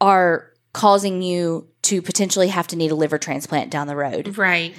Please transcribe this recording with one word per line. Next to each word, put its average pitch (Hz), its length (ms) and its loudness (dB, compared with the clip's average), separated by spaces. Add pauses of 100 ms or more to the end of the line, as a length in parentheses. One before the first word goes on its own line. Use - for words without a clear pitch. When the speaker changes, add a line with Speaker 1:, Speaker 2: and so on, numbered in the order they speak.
Speaker 1:
are 185 520 2 (200)
causing 202 480 4
you 175 460 -2 (160)
to 196 180 0
potentially 190 460 0
have 180 220 -2
to 170 80 -8
need 160 160 0
a - 20 0
liver 151 240 0
transplant 147 540 -6
down 147 160 -4
the 147 80 -6
road. 143 420 -6
Speaker 2:
Right. 175 400 0